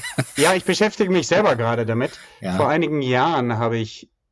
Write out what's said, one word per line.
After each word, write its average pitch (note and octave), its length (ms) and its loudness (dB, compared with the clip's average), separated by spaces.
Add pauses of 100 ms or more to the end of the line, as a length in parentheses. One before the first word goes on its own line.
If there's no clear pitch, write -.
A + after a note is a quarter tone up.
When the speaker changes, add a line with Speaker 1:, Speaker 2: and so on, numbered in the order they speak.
(380)
Speaker 1:
ja, D#3+ 160 4
ich F3+ 100 -2
beschäftige G3+ 460 0
mich F3+ 160 2
selber F3+ 280 2
gerade A#2 300 0
damit. A2+ 340 -2 (220)
Speaker 2:
Ja. F#2 160 -4
Speaker 1:
Vor D3 140 2
einigen D3+ 320 0
Jahren B2+ 560 0
habe A#2 180 0
ich A2 320 -8 (240)